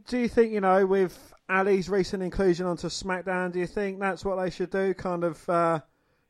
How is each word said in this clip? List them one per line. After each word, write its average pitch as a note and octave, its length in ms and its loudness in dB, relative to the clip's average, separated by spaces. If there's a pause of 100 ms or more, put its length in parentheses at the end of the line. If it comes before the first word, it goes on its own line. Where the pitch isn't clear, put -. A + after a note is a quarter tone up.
do B3 100 -2
you A#3+ 100 0
think, A3+ 240 2
you G#3 80 -2
know, F#3+ 260 4
with F#3+ 480 0 (140)
Ali's F#3+ 400 2
recent F#3+ 340 0
inclusion F3+ 440 0
onto F3 220 -4
SmackDown, F3+ 640 -4
do F3+ 80 -4
you F3 80 -2
think G3 320 -4
that's F#3+ 240 -2
what F#3+ 180 -2
they F#3 80 0
should F3+ 200 -4
do? F#3+ 240 0
Kind F3+ 280 -4
of, E3 260 -2
uh, E3+ 320 2 (500)